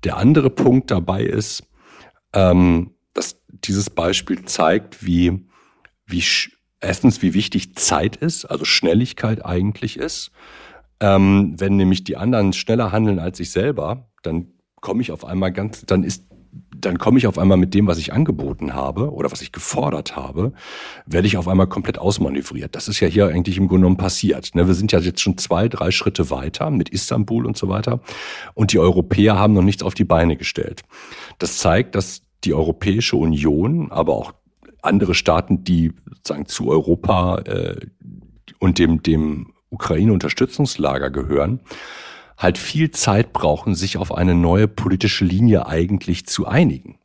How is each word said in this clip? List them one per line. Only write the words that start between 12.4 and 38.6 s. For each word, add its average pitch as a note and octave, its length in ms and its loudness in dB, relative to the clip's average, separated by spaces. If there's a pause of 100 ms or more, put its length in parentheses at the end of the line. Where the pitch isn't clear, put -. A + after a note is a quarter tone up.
schneller A2+ 400 -2
handeln G#2 280 0
als F2 200 -6
ich E2+ 120 -8
selber, A#2 580 -4 (120)
dann E2+ 260 -6 (340)
komme G#2+ 200 -4
ich A2+ 120 -4
auf - 100 -12
einmal F#2 300 -2
ganz, G2+ 320 -8
dann F#2 180 2
ist, - 220 -6 (500)
dann F2+ 220 -4
komme B2+ 220 4
ich A#2+ 80 2
auf F#2+ 100 0
einmal F#2+ 200 6
mit F#2 160 2
dem, G2+ 140 4
was E2 120 0
ich D#2 120 -8
angeboten D#2 640 -2
habe C#2 380 -4
oder - 200 -4
was - 100 -14
ich - 100 -16
gefordert E2 640 -6
habe, C#2+ 360 -4 (540)
werde F2 220 0
ich G2+ 100 2
auf F2 100 -4
einmal F#2 200 4
komplett - 320 -6
ausmanövriert. C#2 760 -4
Das - 120 -10
ist A2 120 -4
ja F#2+ 80 4
hier G2+ 200 4
eigentlich F2 300 0
im F#2+ 100 2
Grunde F#2 160 6
genommen F2+ 140 6
passiert, - 580 -2
ne? F2 120 4
Wir F#2+ 60 4
sind G2+ 180 0
ja F#2 80 4
jetzt E2+ 220 -2
schon F#2 160 0
zwei, G2 320 0
drei F2 220 -2
Schritte - 400 -2
weiter D2 380 -6
mit B2 200 0
Istanbul A2+ 560 -2
und G#2+ 100 -4
so F#2 140 -4
weiter. A2 320 -2 (520)
Und - 200 0
die G#2 60 4
Europäer G2+ 580 4
haben G#2+ 160 4
noch F#2+ 80 6
nichts G2 220 2
auf G2 100 -4
die G2+ 120 0
Beine E2 320 2
gestellt. - 440 -8 (560)
Das - 220 -6
zeigt, G#2 360 2
dass - 280 -6 (200)
die D#2+ 100 0
Europäische E2 640 0
Union, D#2+ 760 0
aber D#2+ 240 0
auch - 180 -8 (480)
andere F2+ 320 2
Staaten, - 500 0
die E2 300 2 (140)
sozusagen - 400 -10
zu - 220 -6
Europa, F2+ 720 2
äh, - 360 -6 (840)
und F2+ 200 2